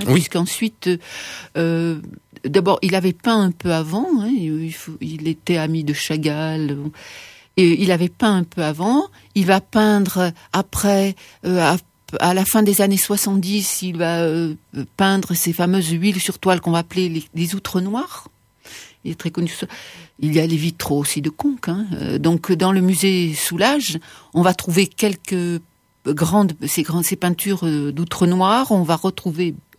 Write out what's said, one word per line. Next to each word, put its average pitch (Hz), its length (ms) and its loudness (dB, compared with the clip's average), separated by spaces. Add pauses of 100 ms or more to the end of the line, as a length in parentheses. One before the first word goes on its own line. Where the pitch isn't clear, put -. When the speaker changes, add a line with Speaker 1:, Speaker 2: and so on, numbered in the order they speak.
Speaker 1:
Oui. 131 80 6
Speaker 2:
puisqu'ensuite, 185 760 -2 (680)
euh, 165 460 0 (420)
d'abord, 180 380 2
il 190 140 2
avait 185 180 2
peint 226 300 0
un 185 80 2
peu 175 200 -4
avant, 165 360 -2 (120)
hein, 208 100 -2
il, 160 360 -2
il 165 80 -8
faut, - 260 -14
il 156 300 -6
était 165 260 -2
ami 156 300 -2
de 147 80 0
Chagall, 156 840 -4
bon. 143 160 -8 (680)
Et 175 260 6
il 185 80 4
avait 175 180 2
peint 208 280 2
un 175 80 2
peu - 180 -6
avant, 185 400 0 (320)
il 196 100 2
va 190 140 4
peindre 196 720 2 (220)
après, 196 600 0 (300)
euh, 180 140 0
à, 165 160 4 (440)
à 175 140 2
la 190 120 2
fin 220 180 4
des 202 160 4
années 196 180 2
soixante-dix, 196 840 -2
il 180 160 -6
va, 170 240 0
euh, 165 340 -2 (400)
peindre 196 380 2
ces 170 180 -2
fameuses 175 380 0
huiles 180 320 0
sur - 180 -6
toile 180 220 2
qu'on 170 100 -2
va 165 80 2
appeler 180 300 -2
les, 160 140 -6 (120)
les 170 180 -2
outres 190 280 -4
noires. 214 480 -6 (760)
Il - 80 -8
est 165 40 -8
très - 160 -8
connu. 165 200 -4 (720)
Il 151 120 0
y 160 60 4
a 160 80 2
les 165 80 0
vitraux 156 440 -2
aussi 147 220 -2
de 147 80 -2
Conques, 269 380 -4
hein. 202 180 -2 (100)
Euh, - 220 -2
donc, 165 360 2
dans 185 180 2
le 190 80 4
musée 180 560 2
Soulages, 196 640 0 (340)
on 175 100 4
va 180 100 6
trouver 180 340 2
quelques 180 720 -2 (480)
grandes, 165 460 2 (120)
ces 147 180 -2
grandes, 165 200 -2
ces 185 140 -2
peintures, 180 500 -2
euh, 147 240 -2
d'outre 170 360 0
noires. 196 440 2
On 190 120 4
va 160 120 0
retrouver 175 600 -4 (240)